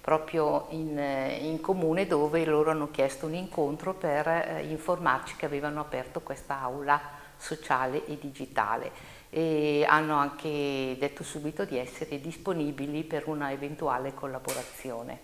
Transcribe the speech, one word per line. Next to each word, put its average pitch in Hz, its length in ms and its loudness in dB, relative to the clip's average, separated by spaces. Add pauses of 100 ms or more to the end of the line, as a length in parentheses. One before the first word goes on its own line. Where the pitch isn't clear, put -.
proprio 156 680 2
in, 156 260 -2
eh, 135 380 0
in 156 260 -4
comune, 185 440 2
dove 160 380 4
loro 151 260 6
hanno 151 200 2
chiesto 135 340 0
un 156 80 -2
incontro 175 640 -2
per, 151 340 2
eh, 160 400 0
informarci 160 640 0
che - 120 -4
avevano 147 340 -2
aperto 139 400 -6
questa 139 400 -6
aula 143 400 2 (380)
sociale 135 680 0
e 151 160 -6
digitale, 127 680 -2 (400)
e 151 580 4
hanno 151 280 6
anche 143 800 0
detto 139 260 -2
subito 156 400 -4
di 135 140 -2
essere 139 420 -6
disponibili 151 840 -2
per 156 260 -4
una 147 220 -2
eventuale 139 600 -2
collaborazione. 131 1120 -8